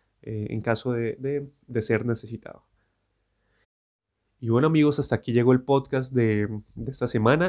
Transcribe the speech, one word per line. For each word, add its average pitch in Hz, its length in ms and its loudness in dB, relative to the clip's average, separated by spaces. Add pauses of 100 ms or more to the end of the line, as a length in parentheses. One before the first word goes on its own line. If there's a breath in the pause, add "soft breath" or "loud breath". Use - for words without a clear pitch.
(240)
eh, 110 260 -8
en 110 120 -6
caso 120 300 -2
de, 117 280 -4
de, 139 280 -6 (200)
de 120 160 -4
ser 110 200 0
necesitado. 113 600 -8 (1800)
Y 117 80 -4
bueno, 127 180 4
amigos, 147 320 4
hasta 131 160 -2
aquí 117 160 -4
llegó 120 220 6
el 127 80 4
podcast 135 520 0
de, 107 480 0 (140)
de 117 160 -10
esta 127 160 -6
semana. 127 420 2